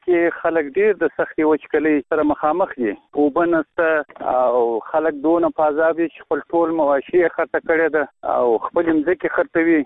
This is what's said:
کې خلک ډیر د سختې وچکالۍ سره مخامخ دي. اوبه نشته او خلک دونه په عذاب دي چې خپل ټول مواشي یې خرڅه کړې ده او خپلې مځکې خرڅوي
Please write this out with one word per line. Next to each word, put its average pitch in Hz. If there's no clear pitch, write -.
کې 175
خلک 165
ډیر 208
د 165
سختې -
وچکالۍ 156
سره 151
مخامخ 165
دي. 104
اوبه 156
نشته 160
او 123
خلک 156
دونه 165
په 151
عذاب 160
دي 170
چې -
خپل 190
ټول 165
مواشي 143
یې 170
خرڅه 165
کړې 165
ده 147
او 120
خپلې 170
مځکې 165
خرڅوي 165